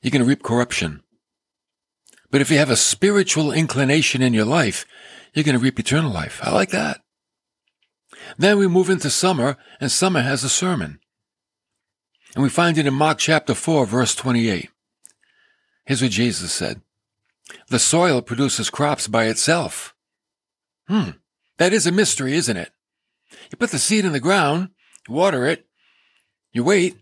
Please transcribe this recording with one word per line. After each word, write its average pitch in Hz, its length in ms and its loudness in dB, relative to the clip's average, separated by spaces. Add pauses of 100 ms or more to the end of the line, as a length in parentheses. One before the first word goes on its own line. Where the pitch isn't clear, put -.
you're 127 120 -4
gonna 135 120 2
reap 135 180 0
corruption. 117 600 -4 (1300)
But 139 100 2
if 139 100 0
you 151 80 4
have - 120 4
a - 60 4
spiritual 196 760 2
inclination 143 720 0
in 127 120 2
your 107 100 2
life, 127 420 -2 (460)
you're 151 120 -2
gonna 139 140 2
reap 123 220 0
eternal 143 320 0
life. 78 300 -8
I - 80 -2
like 92 200 0
that. - 320 -4 (1400)
Then 202 200 4
we 196 100 4
move 180 220 4
into - 200 0
summer, 143 460 0 (240)
and 143 100 -2
summer 185 300 2
has 127 240 -2
a 135 40 -4
sermon. 117 520 -2 (1300)
And 135 80 -2
we 135 80 2
find 170 280 2
it 151 80 2
in 135 80 0
Mark 151 240 0
chapter 151 360 0
four, 151 320 0
verse 117 280 0
twenty-eight. 117 560 -2 (1160)
Here's 127 160 -2
what 113 100 2
Jesus 92 400 -2
said. - 300 -6 (840)
"The 127 100 0
soil 160 440 2
produces 123 480 -2
crops 147 380 -4
by 113 160 2
itself." 147 720 -2 (920)
Hmm. 175 240 0 (480)
That 180 140 2
is 190 140 0
a 175 60 0
mystery, 147 420 0
isn't 123 220 0
it? 87 160 -10 (760)
You - 80 -18
put 233 140 -4
the 156 80 -4
seed 208 260 0
in 180 80 0
the 143 60 -2
ground, 175 520 0 (360)
water 139 400 0
it, - 220 -4 (840)
you 120 140 -2
wait 180 380 2